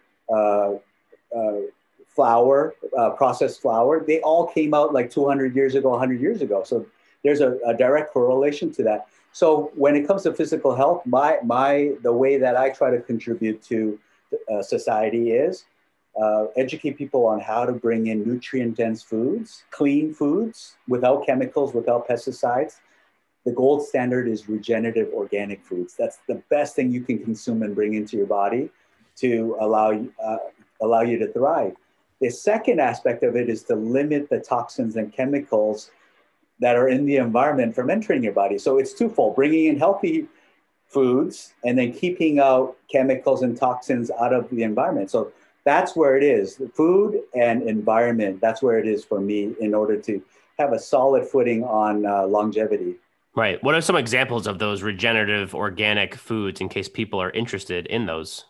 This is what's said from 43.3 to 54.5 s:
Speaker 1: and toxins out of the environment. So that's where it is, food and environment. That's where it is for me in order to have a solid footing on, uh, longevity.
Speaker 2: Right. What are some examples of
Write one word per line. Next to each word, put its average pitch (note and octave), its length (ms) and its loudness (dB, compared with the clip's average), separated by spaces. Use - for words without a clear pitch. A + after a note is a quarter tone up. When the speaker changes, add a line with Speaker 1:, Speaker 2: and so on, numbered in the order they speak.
Speaker 1:
and A#2+ 160 -2
toxins B2+ 540 -2
out A#2+ 220 0
of A#2+ 180 0
the A#2 100 -2
environment. A2 480 -2
So A2 220 -2
that's D#3+ 320 2
where C#3 200 4
it C3+ 80 4
is, A#2+ 380 2
food F#3+ 460 2
and A#2+ 280 2
environment. A2 800 0
That's A2+ 200 0
where A#2 160 4
it G#2+ 100 0
is G#2 160 -2
for G#2 160 -4
me G#2 400 -2
in G#2+ 140 -2
order G#2+ 280 2
to G2+ 200 -6
have C#3+ 140 0
a - 60 -2
solid C3+ 460 2
footing A#2 380 2
on, G#2+ 420 0
uh, G2+ 220 0
longevity. G#2 680 0
Speaker 2:
Right. G#2 300 0
What C#3+ 120 2
are E3 60 2
some F3+ 140 2
examples A#2+ 500 0
of G2 140 -4